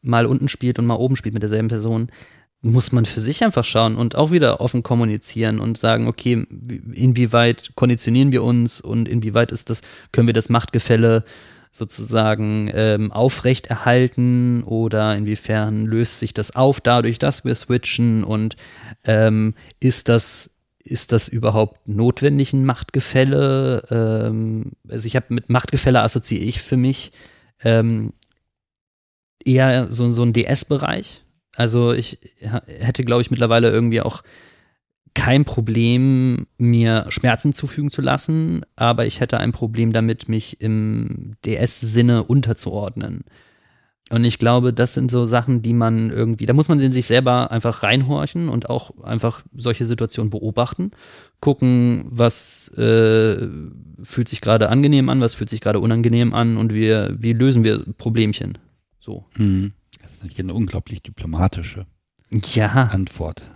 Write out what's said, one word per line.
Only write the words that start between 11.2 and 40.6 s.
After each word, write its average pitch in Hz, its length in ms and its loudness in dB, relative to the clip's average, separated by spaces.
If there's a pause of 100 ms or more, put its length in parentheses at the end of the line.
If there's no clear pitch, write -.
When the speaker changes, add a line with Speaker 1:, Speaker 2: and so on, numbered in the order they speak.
Speaker 1:
sozusagen, 107 1000 -2
ähm, 107 400 0
aufrechterhalten 123 1500 0
oder 107 540 -2
inwiefern 107 680 -2
löst 110 340 0
sich 110 140 -6
das - 220 -6
auf 135 240 2
dadurch, 117 380 0
dass - 260 -2
wir 123 100 -2
switchen 117 680 0
und, 110 320 -4 (480)
ähm, 110 500 2 (260)
ist - 280 0
das, - 440 0 (300)
ist - 300 -2
das 113 160 2
überhaupt 110 600 -2
notwendig, 127 680 0
ein 135 100 2
Machtgefälle? 135 1300 0
Ähm, 110 840 -2 (160)
also 113 180 -8
ich 113 100 -4
hab, - 140 -4
mit 120 200 -4
Machtgefälle 127 500 2
assoziiere 110 440 -2
ich - 180 -6
für - 160 -2
mich, 131 320 -2 (520)
ähm, 113 500 0 (1300)
eher 131 440 2
so, 120 200 -2
so 117 140 0
einen 120 100 2
D-S-Bereich. - 920 -2 (320)
Also 120 360 2
ich 123 260 -6 (320)
ha-, 120 160 -6
hätte, 123 380 -4
glaub 120 160 2
ich, 117 100 -2
mittlerweile 117 400 4
irgendwie 113 300 2
auch - 220 -6 (920)
kein 135 300 2
Problem, 123 1040 0 (120)
mir 117 500 2
Schmerzen 123 460 0
zufügen 147 360 -4
zu 143 120 -6
lassen, 160 600 -2 (140)
aber 117 300 0
ich - 140 -6
hätte 120 180 -2
ein 117 140 0
Problem 113 400 -2
damit, 113 360 -2
mich - 320 -6